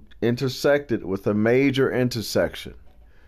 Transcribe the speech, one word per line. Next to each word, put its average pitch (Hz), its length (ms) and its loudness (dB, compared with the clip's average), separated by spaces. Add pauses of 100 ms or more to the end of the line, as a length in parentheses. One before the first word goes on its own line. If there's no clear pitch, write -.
(220)
intersected 131 840 0
with 95 220 -6
a 104 80 0
major 123 580 2
intersection. 107 840 -2 (520)